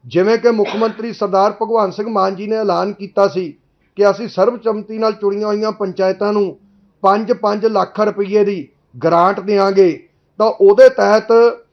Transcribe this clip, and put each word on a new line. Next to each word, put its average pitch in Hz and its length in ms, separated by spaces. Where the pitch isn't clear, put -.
ਜਿਵੇਂ 190 300
ਕਿ 233 140
ਮੁੱਖ 208 240
ਮੰਤਰੀ 220 380
ਸਰਦਾਰ 196 480
ਭਗਵੰਤ 214 320
ਸਿੰਘ 208 160
ਮਾਨ 196 260
ਜੀ 202 120
ਨੇ 220 80
ਐਲਾਨ 196 380
ਕੀਤਾ 196 340
ਸੀ 170 300
ਕਿ 202 160
ਅਸੀਂ 208 160
ਸਰਬਸੰਮਤੀ 220 720
ਨਾਲ 220 160
ਚੁਣੀਆਂ 208 340
ਹੋਈਆਂ 214 240
ਪੰਚਾਇਤਾਂ 190 640
ਨੂੰ 202 260
ਪੰਜ 202 300
ਪੰਜ 208 340
ਲੱਖ 214 340
ਰੁਪਈਏ 202 440
ਦੀ 190 240
ਗ੍ਰਾਂਟ 175 360
ਦਿਆਂਗੇ, 196 680
ਤਾਂ 214 140
ਉਹਦੇ 214 280
ਤਹਿਤ 226 680